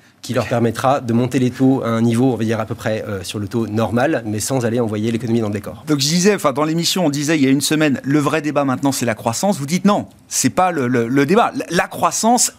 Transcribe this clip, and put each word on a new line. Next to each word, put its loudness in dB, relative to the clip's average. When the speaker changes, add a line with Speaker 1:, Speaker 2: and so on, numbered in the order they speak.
Speaker 1:
qui -8
leur 0
permettra 0
de -2
monter 0
les 2
taux 2
à -2
un 0
niveau, 2
on 0
va -4
dire, 0
à -4
peu -10
près, -4
euh, -6
sur -10
le -6
taux -2
normal, 0
mais -4
sans -2
aller 0
envoyer -2
l'économie -2
dans -2
le -4
décor. -10
Speaker 2:
Donc 0
je 0
disais, 4
enfin, 0
dans -2
l'émission, 0
on 2
disait 0
il 4
y 4
a 4
une 4
semaine, 0
le 2
vrai 0
débat 0
maintenant, 0
c'est -4
la 0
croissance. -2
Vous -6
dites -2
non, 2
c'est 0
pas 2
le, -2
le, 2
le 4
débat. 4
La, -4
la 0
croissance, 0